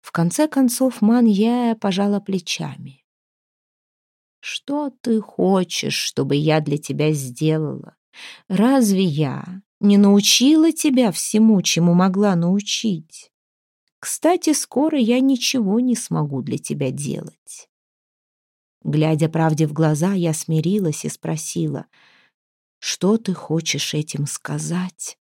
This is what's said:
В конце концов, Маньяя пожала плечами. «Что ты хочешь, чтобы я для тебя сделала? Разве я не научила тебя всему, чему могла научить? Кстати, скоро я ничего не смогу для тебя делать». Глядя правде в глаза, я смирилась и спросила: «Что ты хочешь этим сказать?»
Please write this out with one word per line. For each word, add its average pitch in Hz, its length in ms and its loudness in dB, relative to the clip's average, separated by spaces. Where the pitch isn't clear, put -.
В - 100 -20
конце 175 380 0
концов, 262 540 0
Маньяя 233 720 2
пожала 202 460 -2
плечами. 143 840 -10
«Что 285 500 -6
ты 220 180 0
хочешь, 185 760 -2
чтобы 135 400 -2
я 151 240 2
для 143 180 -4
тебя 147 340 -2
сделала? 147 840 -4
Разве 208 540 4
я 151 600 -2
не 202 140 6
научила 240 760 6
тебя 254 380 2
всему, 214 520 2
чему 170 320 2
могла 190 420 2
научить? 180 960 -4
Кстати, 339 540 0
скоро 294 460 0
я 240 220 2
ничего 247 600 0
не 247 160 0
смогу 147 460 -4
для - 160 -6
тебя 143 320 -6
делать». - 800 -10
Глядя 156 480 0
правде 160 360 0
в 147 60 -4
глаза, 156 400 0
я 170 220 -2
смирилась 165 720 -2
и - 20 -4
спросила: 156 800 -6
«Что - 380 0
ты 226 160 -4
хочешь 160 600 -4
этим 151 320 -4
сказать?» 156 1000 -8